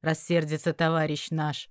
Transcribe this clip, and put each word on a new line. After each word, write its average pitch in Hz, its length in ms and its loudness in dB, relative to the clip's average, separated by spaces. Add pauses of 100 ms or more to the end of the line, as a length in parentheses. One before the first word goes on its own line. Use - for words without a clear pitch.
рассердится 160 720 0
товарищ 160 580 0
наш. 151 400 -2